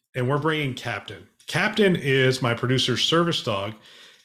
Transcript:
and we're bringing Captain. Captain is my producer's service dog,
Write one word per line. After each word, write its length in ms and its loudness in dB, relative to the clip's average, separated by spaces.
and 140 -2
we're 100 0
bringing 360 -2
Captain. 520 -10
Captain 500 2
is 440 2
my 140 0
producer's 480 0
service 400 2
dog, 320 -4